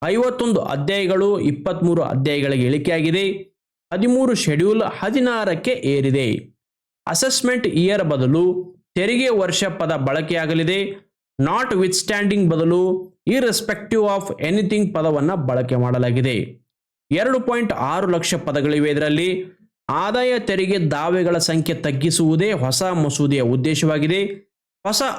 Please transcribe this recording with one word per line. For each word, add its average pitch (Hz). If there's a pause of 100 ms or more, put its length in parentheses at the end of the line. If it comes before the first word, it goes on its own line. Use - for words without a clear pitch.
ಐವತ್ತೊಂದು 233
ಅಧ್ಯಾಯಗಳು 190
ಇಪ್ಪತ್ಮೂರು 170
ಅಧ್ಯಾಯಗಳಿಗೆ 139
ಇಳಿಕೆಯಾಗಿದೆ. 160 (600)
ಹದಿಮೂರು 247
ಶೆಡ್ಯೂಲ್ 190 (180)
ಹದಿನಾರಕ್ಕೆ 226
ಏರಿದೆ. 135 (500)
ಅಸೆಸ್ಮೆಂಟ್ 247
ಇಯರ್ 185
ಬದಲು 160 (220)
ತೆರಿಗೆ 240
ವರ್ಷ 190
ಪದ 170
ಬಳಕೆಯಾಗಲಿದೆ. 160 (580)
Not 208
withstanding 202
ಬದಲು 180 (180)
irrespective 220
of 196 (120)
anything 208
ಪದವನ್ನ 156
ಬಳಕೆ 127
ಮಾಡಲಾಗಿದೆ. 123 (480)
ಎರಡು 240
ಪಾಯಿಂಟ್ 240
ಆರು 151
ಲಕ್ಷ 170
ಪದಗಳಿವೆ 147
ಇದರಲ್ಲಿ. 156 (320)
ಆದಾಯ 233
ತೆರಿಗೆ 190
ದಾವೆಗಳ 170
ಸಂಖ್ಯೆ 160
ತಗ್ಗಿಸುವುದೇ 160
ಹೊಸ 131
ಮಸೂದೆಯ 147
ಉದ್ದೇಶವಾಗಿದೆ. 156 (640)
ಹೊಸ 214 (180)